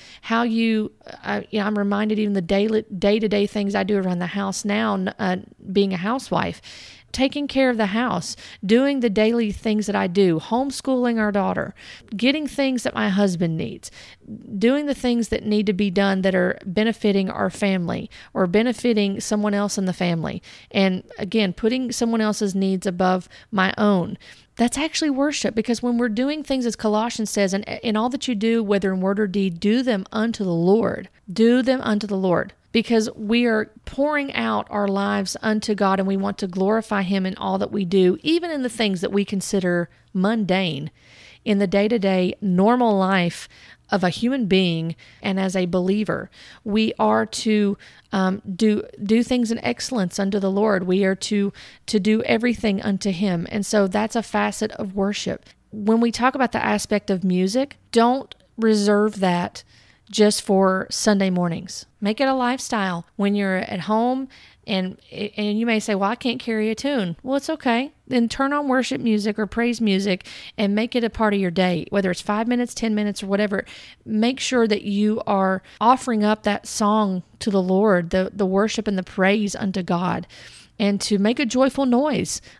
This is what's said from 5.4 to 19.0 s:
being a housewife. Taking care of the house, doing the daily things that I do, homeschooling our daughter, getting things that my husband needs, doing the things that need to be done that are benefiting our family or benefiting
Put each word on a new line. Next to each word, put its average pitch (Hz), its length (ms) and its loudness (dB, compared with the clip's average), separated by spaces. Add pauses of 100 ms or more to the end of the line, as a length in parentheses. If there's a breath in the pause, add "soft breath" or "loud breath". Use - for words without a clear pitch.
being 196 200 2
a 190 40 -4
housewife. 170 640 -4 (500 loud breath)
Taking 277 360 0
care 262 220 2
of 240 60 0
the 214 100 2
house, 220 500 -2 (280 loud breath)
doing 262 360 4
the 233 100 2
daily 220 400 2
things 214 380 -2
that 202 80 0
I 196 100 0
do, 180 320 4
homeschooling 247 800 -2
our 208 140 0
daughter, 190 420 -2 (420 loud breath)
getting 277 300 0
things 262 380 -2
that - 100 -4
my 214 140 0
husband 185 480 2
needs, - 340 -8 (640 loud breath)
doing 262 300 2
the 277 80 -2
things 240 360 -2
that - 140 -4
need 208 220 0
to 214 60 2
be 202 180 0
done 190 320 2
that 185 140 2
are 180 280 2
benefiting 202 640 0
our 196 220 -2
family 190 580 -2 (240 loud breath)
or - 140 0
benefiting 208 720 0